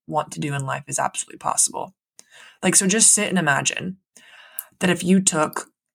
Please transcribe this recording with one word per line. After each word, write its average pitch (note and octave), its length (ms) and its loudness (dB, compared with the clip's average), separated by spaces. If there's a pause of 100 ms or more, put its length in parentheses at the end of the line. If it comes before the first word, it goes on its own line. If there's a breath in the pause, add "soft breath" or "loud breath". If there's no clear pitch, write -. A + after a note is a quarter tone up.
want D3+ 260 -4
to E3 80 -10
do D3+ 120 -4
in C#3 140 -4
life C#3 200 -6
is C3+ 120 -6
absolutely - 400 -6
possible. - 560 -2 (680 loud breath)
Like, F3+ 140 2
so G3 100 4
just G#3 260 4
sit G#3 180 0
and F#3+ 80 0
imagine D3 580 -2 (840 loud breath)
that F#3 100 2
if E3+ 120 0
you F#3 180 6
took D#3+ 500 -2 (240)